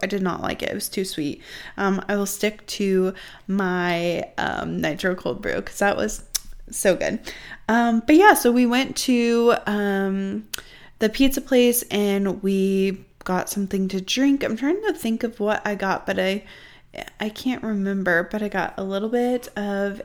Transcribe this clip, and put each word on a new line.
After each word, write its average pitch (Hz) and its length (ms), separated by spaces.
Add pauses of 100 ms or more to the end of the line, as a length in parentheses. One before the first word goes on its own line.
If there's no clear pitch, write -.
I 190 40
did 196 160
not 180 200
like - 200
it. - 80
It - 40
was 208 140
too 190 160
sweet. 151 380 (340)
Um, 190 320
I 202 80
will 202 100
stick 214 420
to 190 460 (320)
my, 175 760 (140)
um, - 420
nitro 165 340
cold - 280
brew - 180
'cause - 180
that 202 180
was 208 260 (480)
so 185 260
good. - 240 (480)
Um, 226 380
but 311 100
yeah, 392 180
so 247 160
we 247 160
went 247 300
to, 233 580 (120)
um, 196 840 (500)
the 220 100
pizza 269 320
place 240 500
and 196 520
we 190 600 (200)
got 185 260
something 190 380
to 190 120
drink. 277 420
I'm - 140
trying 294 260
to 415 100
think 226 320
of 233 160
what 208 260
I 208 80
got, 190 320
but 190 120
I, 190 260 (720)
I 214 100
can't 240 340
remember, 196 680
but 214 120
I 208 60
got 190 280
a 190 80
little 196 240
bit 247 480
of 202 480